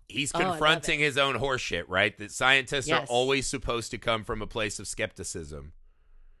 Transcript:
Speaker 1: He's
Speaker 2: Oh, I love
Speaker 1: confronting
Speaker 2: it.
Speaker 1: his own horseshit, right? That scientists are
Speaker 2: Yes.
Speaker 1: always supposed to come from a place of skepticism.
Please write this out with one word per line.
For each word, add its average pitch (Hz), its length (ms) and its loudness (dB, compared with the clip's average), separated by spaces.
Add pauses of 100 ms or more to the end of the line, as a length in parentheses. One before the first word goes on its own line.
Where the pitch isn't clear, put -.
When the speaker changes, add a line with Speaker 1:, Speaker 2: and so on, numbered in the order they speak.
Speaker 1:
He's 135 280 -2
Speaker 2:
Oh, 170 40 0
I 180 40 4
love 185 100 2
Speaker 1:
confronting 156 460 2
Speaker 2:
it. 147 60 4
Speaker 1:
his 135 120 2
own 139 180 2
horseshit, 117 520 -2
right? 98 300 2
That 104 140 -10
scientists 131 560 2
are 143 140 2
Speaker 2:
Yes. 135 80 -8
Speaker 1:
always 127 380 2
supposed 120 440 -4
to 117 60 -8
come 113 260 -2
from 107 180 -6
a 98 60 -6
place 107 320 -4
of 98 80 -12
skepticism. 78 880 -8 (680)